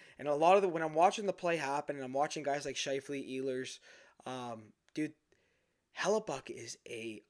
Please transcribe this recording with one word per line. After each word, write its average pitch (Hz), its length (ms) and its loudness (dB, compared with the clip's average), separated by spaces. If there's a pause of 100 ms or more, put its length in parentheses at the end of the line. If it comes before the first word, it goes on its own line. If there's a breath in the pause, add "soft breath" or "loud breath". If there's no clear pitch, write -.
(200 soft breath)
And 139 80 -6
a 147 80 2
lot 165 220 8
of 202 60 6
the, 196 40 2
when 165 160 0
I'm 156 120 -2
watching 202 320 4
the 180 60 2
play 170 240 0
happen 147 380 -2
and 135 80 -8
I'm 127 100 -6
watching 151 300 0
guys 143 220 0
like 135 100 -6
Scheifele, 139 480 -4 (160)
Ehlers, 131 400 -4 (460 soft breath)
um, 123 380 -8 (320)
dude, 156 180 -2 (840)
Hellebuck 175 500 -2
is 117 280 -12 (100)
a 113 420 -10